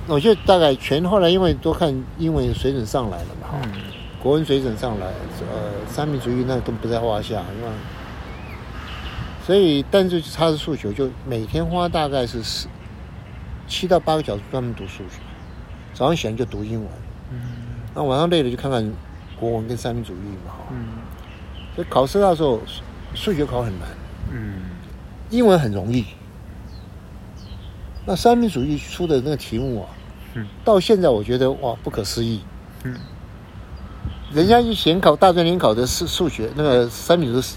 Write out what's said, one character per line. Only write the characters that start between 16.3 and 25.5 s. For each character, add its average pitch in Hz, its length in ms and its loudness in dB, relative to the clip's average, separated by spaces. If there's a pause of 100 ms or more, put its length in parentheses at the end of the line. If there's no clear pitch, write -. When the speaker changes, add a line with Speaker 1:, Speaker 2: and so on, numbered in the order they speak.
Speaker 1:
来 110 60 -4
就 120 80 -2
读 104 200 -6
英 113 160 -4
文， 104 80 -8 (420)
Speaker 2:
嗯。 123 100 -8 (540)
Speaker 1:
那 151 80 -4
晚 135 160 2
上 165 100 4
累 170 140 4
了 123 80 0
就 120 60 -2
看 135 140 -4
看 110 220 0 (460)
国 117 140 -2
文 113 160 -2
跟 123 80 -4
三 117 180 -4
民 120 100 -4
主 104 80 -10
义 92 140 -10 (180)
嘛， - 80 -12
哈。 - 200 -14
Speaker 2:
嗯。 120 160 -8 (840)
Speaker 1:
所 175 80 -4
以 165 60 -10
考 131 180 4
试 196 120 2
那 196 160 8
时 156 80 0
候 123 180 4 (540)
数 - 180 0
学 147 140 2
考 123 160 0
很 110 160 -2
难， 85 100 -8 (440)
Speaker 2:
嗯。 104 220 -6 (760)
Speaker 1:
英 240 160 6
文 185 120 10